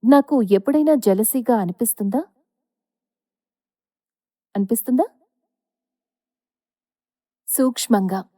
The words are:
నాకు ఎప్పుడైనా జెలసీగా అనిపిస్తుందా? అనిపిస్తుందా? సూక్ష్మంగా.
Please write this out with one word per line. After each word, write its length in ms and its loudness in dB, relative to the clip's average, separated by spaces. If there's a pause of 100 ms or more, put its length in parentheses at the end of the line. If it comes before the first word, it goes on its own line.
నాకు 380 4
ఎప్పుడైనా 540 2
జెలసీగా 640 0
అనిపిస్తుందా? 680 -4 (2250)
అనిపిస్తుందా? 480 0 (2500)
సూక్ష్మంగా. 760 -2 (140)